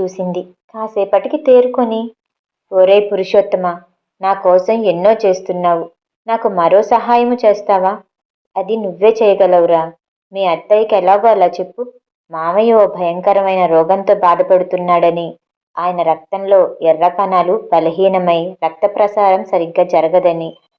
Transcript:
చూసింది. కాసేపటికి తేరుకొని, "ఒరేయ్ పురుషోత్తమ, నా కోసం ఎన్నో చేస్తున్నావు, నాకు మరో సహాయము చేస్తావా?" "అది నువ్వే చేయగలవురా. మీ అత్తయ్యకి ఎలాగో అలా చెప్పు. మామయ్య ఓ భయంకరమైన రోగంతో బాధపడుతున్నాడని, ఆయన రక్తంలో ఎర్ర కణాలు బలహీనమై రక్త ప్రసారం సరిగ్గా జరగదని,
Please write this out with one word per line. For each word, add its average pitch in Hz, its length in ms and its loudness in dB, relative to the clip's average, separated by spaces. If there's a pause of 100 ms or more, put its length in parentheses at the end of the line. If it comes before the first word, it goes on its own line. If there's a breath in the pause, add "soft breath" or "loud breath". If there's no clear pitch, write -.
చూసింది. 180 420 -6
కాసేపటికి 220 960 -6
తేరుకొని, 247 760 0 (600)
"ఒరేయ్ 196 400 2
పురుషోత్తమ, 185 680 -2 (420)
నా 190 120 0
కోసం 196 520 0
ఎన్నో 185 280 2
చేస్తున్నావు, 180 760 -2 (380)
నాకు 226 220 -2
మరో 180 320 2
సహాయము 240 640 0
చేస్తావా?" 202 540 0 (580)
"అది 196 200 -4
నువ్వే 196 320 0 (140)
చేయగలవురా. 175 680 2 (420)
మీ 196 120 -4
అత్తయ్యకి 214 500 0
ఎలాగో 196 320 2
అలా 202 180 4
చెప్పు. 190 480 -6 (380)
మామయ్య 175 420 0
ఓ 214 120 4
భయంకరమైన 185 800 -2
రోగంతో 185 500 2
బాధపడుతున్నాడని, 175 1200 0 (420)
ఆయన 175 240 -4
రక్తంలో 190 800 0
ఎర్ర 160 260 2
కణాలు 185 680 -2
బలహీనమై 175 800 0 (100)
రక్త 180 300 -4
ప్రసారం 208 500 0
సరిగ్గా 180 380 -2
జరగదని, 165 760 0 (220)